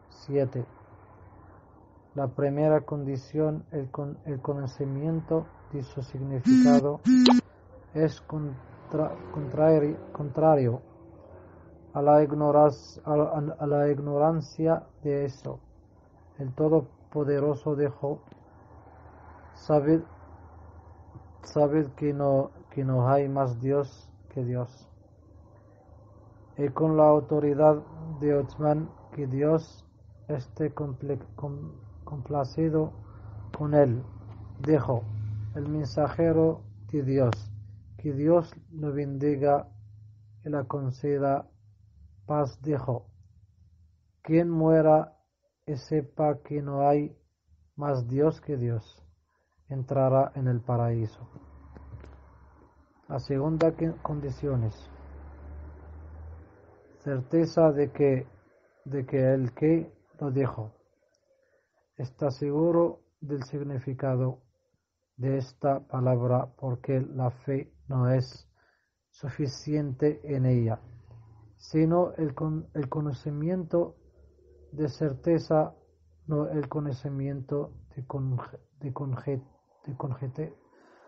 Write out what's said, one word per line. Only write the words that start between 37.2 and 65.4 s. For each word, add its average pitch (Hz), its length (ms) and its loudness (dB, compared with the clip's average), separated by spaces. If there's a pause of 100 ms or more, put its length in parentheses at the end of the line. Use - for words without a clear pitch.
que 147 160 -6
Dios 160 400 2 (180)
lo 151 220 -6
bendiga 143 720 0 (800)
y 151 40 -8
la 147 160 -4
conceda 139 840 -2 (760)
paz", 147 360 -2
dijo, 131 460 -4 (1120)
"Quien 170 280 2
muera 160 680 4 (480)
y 151 100 -6
sepa 151 680 -2
que 147 180 -6
no 139 260 0
hay 147 300 2 (580)
más 143 320 -2
Dios 147 320 2
que 151 160 -8
Dios, 120 480 -6 (640)
entrará 135 680 2
en 131 120 -2
el 123 140 0
paraíso". 117 640 -2 (1800)
La 143 100 -6
segunda 160 560 0
que-, 165 260 -4
condición 143 640 -4
es - 260 -8 (2000)
certeza 160 720 2
de 143 200 0
que, 135 360 2 (580)
de 135 200 -6
que 131 280 2
el 131 200 0
que 160 380 0 (280)
lo 147 120 -4
dijo 120 400 -2 (1200)
está 139 340 -6
seguro 160 720 0 (200)
del 143 200 -6
significado 131 1000 -4 (720)
de 135 240 -2
esta 139 400 -2